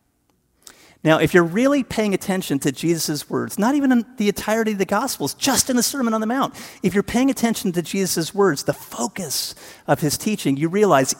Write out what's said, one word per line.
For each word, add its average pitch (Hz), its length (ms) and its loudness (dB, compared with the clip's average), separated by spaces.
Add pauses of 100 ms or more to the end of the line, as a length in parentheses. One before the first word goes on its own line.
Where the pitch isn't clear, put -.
(1040)
Now, 156 160 4
if 156 140 2
you're 175 120 6
really 247 400 2
paying 214 300 -2
attention 185 460 -2
to 143 120 0
Jesus' 160 580 -2
words, 120 300 -4
not 247 160 2
even 277 160 2
in 240 120 2 (120)
the 208 100 0
entirety 220 460 0
of 202 60 -4
the 190 60 0
Gospels, 202 500 -2
just - 360 0
in 254 60 2
the 240 60 2
Sermon 240 300 -2
on 220 80 -2
the 214 60 -4
Mount, 247 260 -2 (300)
if 180 120 0
you're 202 100 2
paying 254 260 2
attention 226 420 0
to 170 80 -2
Jesus' 175 540 -2
words, 190 300 2
the 143 80 0
focus - 800 -8 (320)
of 147 140 2
his 147 180 -2
teaching, 180 380 -2
you 151 120 -2
realize 170 520 4